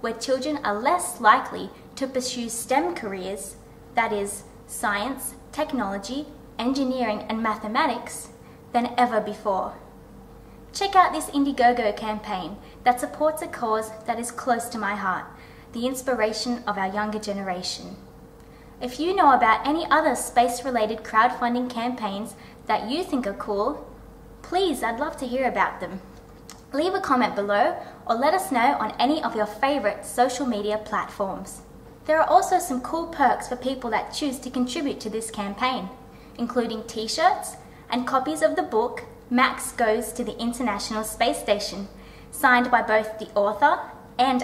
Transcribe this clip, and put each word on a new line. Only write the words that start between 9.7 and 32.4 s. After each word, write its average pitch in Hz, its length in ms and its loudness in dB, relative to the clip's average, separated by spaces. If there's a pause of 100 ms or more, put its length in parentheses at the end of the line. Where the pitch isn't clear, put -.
Check 392 220 -2
out 359 180 8
this 311 160 -4
Indiegogo 240 680 4
campaign 208 600 -6 (260)
that 247 160 4
supports 311 440 0
a 330 40 -8
cause 220 440 -2 (140)
that 226 140 -4
is 233 120 -6
close - 380 -2
to 226 100 -8
my 208 160 -2
heart, 185 300 -4 (460)
the 233 140 -6
inspiration 240 800 -2
of 208 140 -2
our 190 120 0
younger 208 280 -4
generation. 190 760 -6 (840)
If 247 180 -8
you 359 160 0
know 302 180 8
about 226 340 4
any 320 240 0
other 302 240 4
space-related 240 880 0
crowdfunding 247 680 2
campaigns 233 640 -4 (320)
that 214 240 0
you 320 140 0
think 269 240 -2
are 196 60 -2
cool, 214 540 -2 (540)
please, 349 400 0
I'd 233 180 -2
love 311 180 -4
to 262 100 -6
hear 247 200 0
about 190 320 0
them. 185 220 -8 (720)
Leave 349 220 2
a 370 40 0
comment 247 360 2
below 202 420 2 (300)
or 226 80 2
let 285 180 4
us - 180 0
know 247 280 4
on 220 180 -4
any 294 240 2
of - 140 -4
your 214 100 2
favourite 269 600 0
social 254 400 2
media 208 320 -2
platforms. 190 840 -6 (440)
There 311 140 4
are - 80 6
also 370 300 6